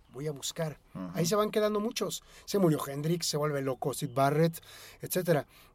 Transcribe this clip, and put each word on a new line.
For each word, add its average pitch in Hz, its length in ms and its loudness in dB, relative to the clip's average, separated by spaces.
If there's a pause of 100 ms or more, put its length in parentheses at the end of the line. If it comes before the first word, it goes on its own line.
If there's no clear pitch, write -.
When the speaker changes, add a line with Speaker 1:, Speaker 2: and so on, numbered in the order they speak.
Speaker 1:
voy 135 180 -8
a 156 40 -2
buscar". 143 480 -6 (160)
Speaker 2:
Ujú. 180 180 -8
Speaker 1:
Ahí 190 120 0
se 170 100 2
van 214 160 2
quedando 214 280 2
muchos. 208 440 -4 (220)
Se - 140 0
murió 165 280 6
Hendrix, 156 400 -2
se 160 100 -2
vuelve 147 240 0
loco 135 320 -2
Syd 139 200 -6
Barrett, 147 460 4 (420)
etcétera. 175 440 2 (300)